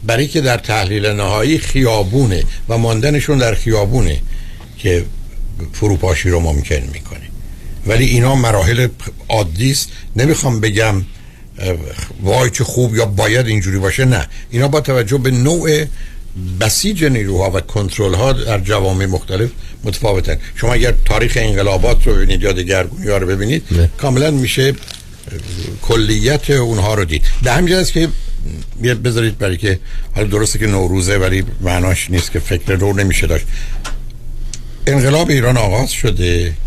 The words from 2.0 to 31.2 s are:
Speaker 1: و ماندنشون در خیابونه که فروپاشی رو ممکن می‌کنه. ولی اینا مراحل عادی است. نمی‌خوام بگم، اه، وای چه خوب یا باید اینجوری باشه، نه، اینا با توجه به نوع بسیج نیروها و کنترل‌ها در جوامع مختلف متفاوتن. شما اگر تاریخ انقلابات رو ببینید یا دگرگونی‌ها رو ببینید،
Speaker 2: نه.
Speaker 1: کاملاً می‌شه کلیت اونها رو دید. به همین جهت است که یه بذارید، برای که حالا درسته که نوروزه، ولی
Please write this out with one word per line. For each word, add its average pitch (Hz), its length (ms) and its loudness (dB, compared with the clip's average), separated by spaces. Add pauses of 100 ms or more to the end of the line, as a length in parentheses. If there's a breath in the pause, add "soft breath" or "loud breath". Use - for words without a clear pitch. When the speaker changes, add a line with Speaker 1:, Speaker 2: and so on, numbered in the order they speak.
Speaker 1:
و 117 100 0
ماندنشون 139 600 2
در 117 160 2
خیابونه 101 680 2 (580 loud breath)
که 87 260 0 (680)
فروپاشی 92 580 0
رو 87 100 2
ممکن 73 420 0 (100)
می‌کنه. - 280 -12 (680 loud breath)
ولی 113 180 2
اینا 127 300 4
مراحل 117 540 2 (400)
عادی 104 420 0
است. - 180 -4 (280 loud breath)
نمی‌خوام 131 440 0
بگم، 107 360 2
اه، 95 80 -2 (1160 loud breath)
وای 113 300 2
چه 123 140 -2
خوب 120 320 0
یا 113 100 2
باید 110 400 2
اینجوری 98 320 0
باشه، 95 260 0
نه، 113 220 0 (240 loud breath)
اینا 123 180 0
با 151 120 2
توجه 127 380 0
به 127 120 0
نوع 151 540 2 (760 loud breath)
بسیج 160 440 0
نیروها 98 500 0
و 92 60 0
کنترل‌ها 104 720 0
در 117 260 0
جوامع 95 480 0
مختلف 95 440 -2 (340 loud breath)
متفاوتن. 95 520 0 (180 loud breath)
شما 117 180 0
اگر 120 220 4 (100)
تاریخ 107 320 4
انقلابات 107 680 4
رو 107 80 6
ببینید 95 280 6
یا 101 100 2
دگرگونی‌ها 95 640 0
رو 95 100 0
ببینید، 101 440 0
Speaker 2:
نه. 85 280 4
Speaker 1:
کاملاً 139 320 2
می‌شه 135 440 0 (1080)
کلیت 113 680 0
اونها 113 440 2
رو 104 100 0
دید. 78 180 0 (200 loud breath)
به 123 100 2
همین 170 160 2
جهت 185 100 4
است 180 140 0
که 165 160 2 (720)
یه 123 120 2
بذارید، 113 440 -2
برای 95 180 -2
که 95 220 0 (360 loud breath)
حالا 107 120 0
درسته 104 320 0
که 110 80 0
نوروزه، 95 500 0
ولی 92 260 2 (180)